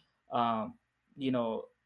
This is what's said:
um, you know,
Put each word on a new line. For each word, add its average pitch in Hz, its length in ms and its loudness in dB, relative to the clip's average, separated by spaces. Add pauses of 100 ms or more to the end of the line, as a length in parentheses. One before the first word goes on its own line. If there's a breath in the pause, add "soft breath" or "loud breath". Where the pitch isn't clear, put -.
(300 soft breath)
um, 117 440 0 (420)
you 131 140 0
know, 117 340 0 (220)